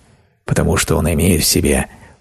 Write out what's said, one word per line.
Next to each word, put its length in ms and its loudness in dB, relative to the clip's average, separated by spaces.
потому 320 0
что 200 0
он 160 0
имеет 300 0
в 40 -2
себе 420 0